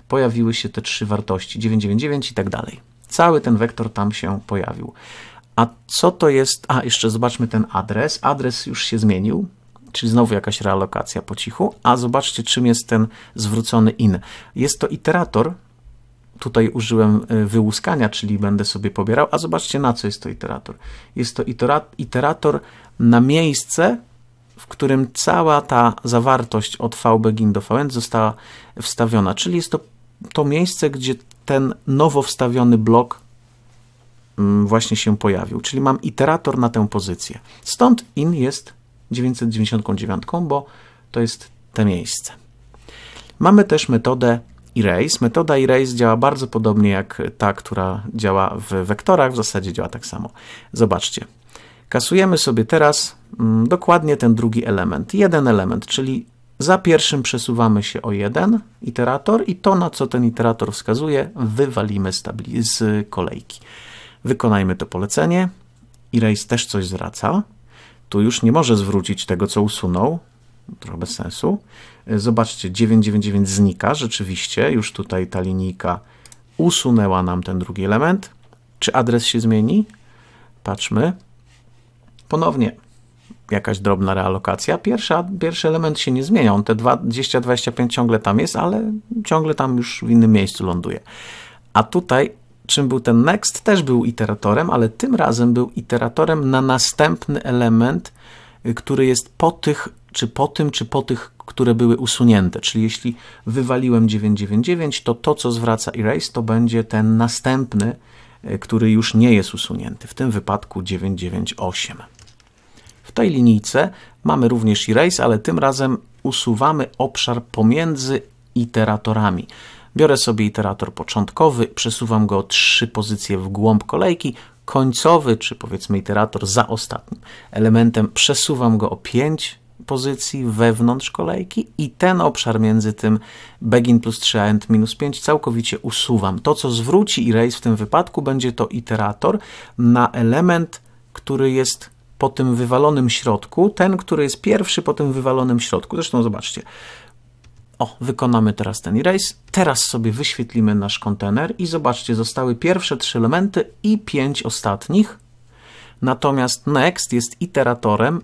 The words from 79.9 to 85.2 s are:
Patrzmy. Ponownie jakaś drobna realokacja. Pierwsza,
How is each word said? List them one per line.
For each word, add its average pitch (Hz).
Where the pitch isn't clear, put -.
Patrzmy. 110
Ponownie 151
jakaś 101
drobna 95
realokacja. 95
Pierwsza, 202